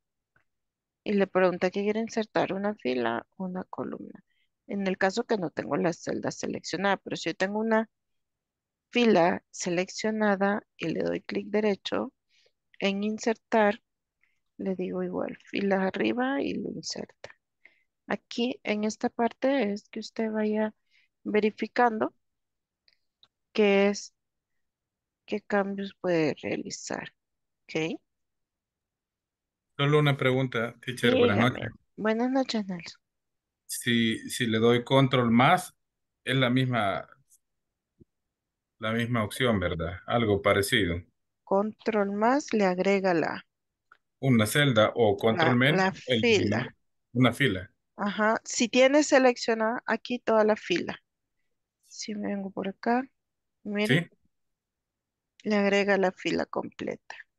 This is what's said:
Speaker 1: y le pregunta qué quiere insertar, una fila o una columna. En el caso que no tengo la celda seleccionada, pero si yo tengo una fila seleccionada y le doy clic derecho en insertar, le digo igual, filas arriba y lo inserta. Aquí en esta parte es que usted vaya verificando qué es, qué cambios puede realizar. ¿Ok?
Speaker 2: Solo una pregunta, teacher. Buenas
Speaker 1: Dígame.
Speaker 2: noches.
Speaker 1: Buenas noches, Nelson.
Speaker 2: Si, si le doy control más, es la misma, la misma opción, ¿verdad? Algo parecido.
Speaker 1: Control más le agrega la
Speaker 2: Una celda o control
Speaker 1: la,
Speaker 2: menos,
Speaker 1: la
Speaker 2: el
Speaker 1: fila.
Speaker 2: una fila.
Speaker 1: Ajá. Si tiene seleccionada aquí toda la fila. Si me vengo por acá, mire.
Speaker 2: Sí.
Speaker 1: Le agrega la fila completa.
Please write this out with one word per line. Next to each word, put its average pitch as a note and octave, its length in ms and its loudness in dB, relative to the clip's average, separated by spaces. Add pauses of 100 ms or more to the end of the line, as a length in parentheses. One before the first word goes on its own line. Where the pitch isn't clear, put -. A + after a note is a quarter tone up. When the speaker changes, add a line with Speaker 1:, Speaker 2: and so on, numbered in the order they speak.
(1040)
Speaker 1:
y G#3 80 -2
le G3 160 2
pregunta F#3 420 2
qué G3+ 120 -4
quiere G#3+ 180 -2
insertar, - 520 -2
una G3+ 220 -4
fila B2+ 500 -4 (120)
o F#3+ 80 -8
una F#3 200 -8
columna. - 600 -12 (420)
En G3+ 220 -6
el F#3 100 -4
caso G3 260 0
que A#3 140 0
no E3+ 120 -4
tengo - 260 -4
la F3+ 160 0
celda - 400 -6
seleccionada, - 680 -4
pero - 180 -10
si E3 140 -6
yo D#3+ 60 -8
tengo G3+ 240 -4
una A3 280 0 (1000)
fila G3 600 4
seleccionada G3+ 1120 -2 (140)
y E3 140 -6
le - 120 -4
doy E3+ 200 -2
clic G3+ 260 -6
derecho G#3 640 -2 (680)
en G3 240 -2
insertar, G#3+ 800 0 (760)
le F#3+ 180 -4
digo F#3 280 -6
igual, F3+ 400 -6
filas G3 380 -2
arriba A#3 600 -2
y - 120 -4
lo - 160 -8
inserta. - 600 -12 (800)
Aquí - 560 -6
en G#3+ 200 -4
esta - 260 -4
parte A#3+ 640 -2
es G#3 180 -10
que A3+ 100 -10
usted A3 320 -6
vaya G#3+ 420 -2 (500)
verificando G#3+ 920 0 (1400)
qué G3+ 360 4
es, - 240 -6 (1120)
qué G#3 140 -6
cambios G3 600 -4
puede D#3+ 420 0
realizar. - 720 -8 (520)
¿Ok? E3 360 -4 (1800)
Speaker 2:
Solo C#3+ 220 4
una D3 180 4
pregunta, B2+ 640 0
teacher. A#2+ 340 0
Buenas A2+ 220 4
Speaker 1:
Dígame. A#2+ 240 2
Speaker 2:
noches. - 140 -10 (220)
Speaker 1:
Buenas A3 340 -2
noches, C4 360 -2
Nelson. F3+ 340 -12 (640)
Speaker 2:
Si, A#2 520 0 (120)
si - 160 -4
le A2 120 0
doy A#2+ 260 4
control C3 480 2
más, C3+ 420 4 (500)
es B2+ 120 -2
la C3 140 2
misma, A#2+ 580 -2 (1700)
la A2 120 -4
misma A#2 320 -2
opción, A2+ 340 0
¿verdad? F2 480 -2
Algo A2 360 2
parecido. G2 580 2 (440)
Speaker 1:
Control G#3 640 -2
más A#3 420 0
le G#3+ 140 2
agrega F#3 480 2
la - 320 -2 (840)
Speaker 2:
Una A2+ 240 4
celda B2+ 420 4
o G#2 240 4
control A2+ 360 2
Speaker 1:
la, - 20 4
Speaker 2:
menos, C#3+ 260 4
Speaker 1:
la F#3+ 100 2 (140)
Speaker 2:
el B2 160 2
Speaker 1:
fila. D#3+ 520 2 (380)
Speaker 2:
una A#2+ 220 4
fila. F#2+ 360 -2 (260)
Speaker 1:
Ajá. G#3 480 -2
Si - 240 -2
tiene C4+ 340 6
seleccionada B3 840 2
aquí A#3+ 320 -4
toda A3 260 2
la G#3+ 120 4
fila. - 420 -4 (880)
Si - 280 -12
me G#3 140 -6
vengo G3 220 -6
por G3 180 -6
acá, A#3 340 -2 (640)
mire. G#3 340 0
Speaker 2:
Sí. E3+ 100 -4 (1400)
Speaker 1:
Le G#3 120 -2
agrega G3+ 420 2
la F#3+ 120 2
fila E3 360 -4
completa. - 680 -10 (240)